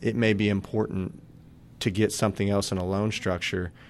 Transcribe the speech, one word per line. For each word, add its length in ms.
it 140
may 180
be 160
important 720
to 100
get 220
something 360
else 220
in 80
a 60
loan 260
structure 640